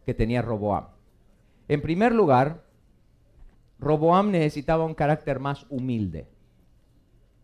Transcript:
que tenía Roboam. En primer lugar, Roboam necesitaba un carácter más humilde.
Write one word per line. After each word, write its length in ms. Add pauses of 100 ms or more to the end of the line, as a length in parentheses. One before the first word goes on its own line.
que 80
tenía 280
Roboam. 440 (800)
En 140
primer 320
lugar, 500 (1120)
Roboam 540
necesitaba 540
un 100
carácter 440
más 300
humilde. 560 (1200)